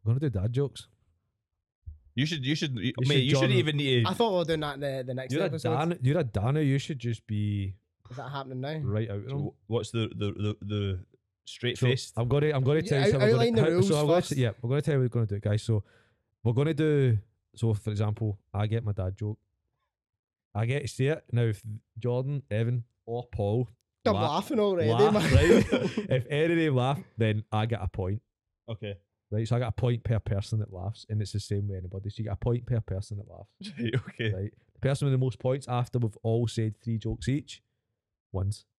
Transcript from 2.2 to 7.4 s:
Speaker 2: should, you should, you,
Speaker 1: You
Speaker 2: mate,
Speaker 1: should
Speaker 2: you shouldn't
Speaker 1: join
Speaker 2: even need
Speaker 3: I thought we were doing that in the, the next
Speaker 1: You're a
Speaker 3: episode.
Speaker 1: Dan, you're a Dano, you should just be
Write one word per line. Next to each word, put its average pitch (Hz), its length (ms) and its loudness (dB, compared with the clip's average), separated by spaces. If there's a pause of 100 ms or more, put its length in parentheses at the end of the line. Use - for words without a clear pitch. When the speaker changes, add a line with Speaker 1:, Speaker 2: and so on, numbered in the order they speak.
Speaker 2:
should, 156 200 -4
you 143 100 0
should, 147 220 -4
you, 98 80 -4
Speaker 1:
You 127 140 -2
Speaker 2:
mate, 127 160 0
Speaker 1:
should 131 80 4
Speaker 2:
you 127 80 0
shouldn't 135 200 4
Speaker 1:
join 127 80 4
Speaker 2:
even 151 180 0
need 131 300 4
Speaker 3:
I 185 60 0
thought 226 180 2
we 185 60 2
were 175 80 2
doing 156 160 -2
that 147 140 -6
in 135 60 -12
the, 135 260 -4
the 127 60 -6
next 127 200 -6
Speaker 1:
You're 151 100 0
a - 20 0
Speaker 3:
episode. 160 320 -2
Speaker 1:
Dan, 170 240 0
you're 139 180 2
a 165 40 0
Dano, 120 380 0
you 139 180 2
should - 200 -6
just 117 280 -6
be 104 480 -2 (340)